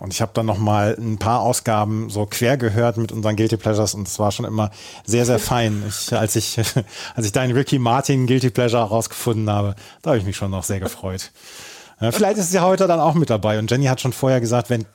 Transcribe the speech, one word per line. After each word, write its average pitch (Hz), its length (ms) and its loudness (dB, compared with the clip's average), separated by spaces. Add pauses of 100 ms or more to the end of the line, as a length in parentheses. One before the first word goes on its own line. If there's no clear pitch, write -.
und 95 120 -10
ich - 80 -2
habe 113 140 -2
dann 113 100 0
noch 107 140 0
mal 104 400 2
ein 110 200 -4
paar 117 220 0
Ausgaben 110 720 0
so 104 160 -2
quer 123 300 0
gehört 120 400 0
mit 113 160 -4
unseren 107 240 -2
Guilty 110 200 2
Pleasures 107 380 0
und 101 140 -8
es - 100 -8
war 104 140 2
schon 120 120 -6
immer 107 280 -2 (340)
sehr, 117 180 2
sehr 117 140 2
fein. 107 500 0
Ich, - 240 -6
als 107 220 0
ich, - 240 -2 (280)
<laughs> - 280 -14
als 117 100 -4
ich 101 80 -2
deinen 127 200 0
Ricky 135 260 2
Martin 131 480 2
Guilty 127 240 2
Pleasure 120 320 2
herausgefunden 110 680 -2
habe, 101 280 0 (260)
da 180 80 0
habe 131 80 4
ich 95 60 -2
mich 98 120 -4
schon 98 140 -4
noch 95 140 -6
sehr 98 160 -4
gefreut. 95 500 -8 (680)
Ja, 113 100 0
vielleicht 208 280 2
ist 185 80 0
es 175 60 -4
ja 185 100 4
heute 185 260 4
dann 170 100 4
auch 151 160 4
mit 156 160 2
dabei. 107 300 2
Und 110 100 -2
Jenny 135 160 2
hat 127 140 0
schon 123 120 -2
vorher 131 280 2
gesagt, 120 280 0
wenn, 113 160 0 (100)